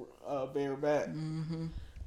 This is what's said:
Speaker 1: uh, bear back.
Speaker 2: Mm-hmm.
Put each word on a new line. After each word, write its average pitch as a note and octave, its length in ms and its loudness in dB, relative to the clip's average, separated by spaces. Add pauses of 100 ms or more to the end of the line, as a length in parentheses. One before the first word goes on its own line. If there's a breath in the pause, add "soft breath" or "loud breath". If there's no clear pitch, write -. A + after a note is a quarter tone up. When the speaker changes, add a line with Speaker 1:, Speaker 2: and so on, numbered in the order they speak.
(280)
Speaker 1:
uh, C3+ 200 0
bear C#3 280 2
back. D3 320 4
Speaker 2:
Mm-hmm. D#3+ 600 -2 (400 loud breath)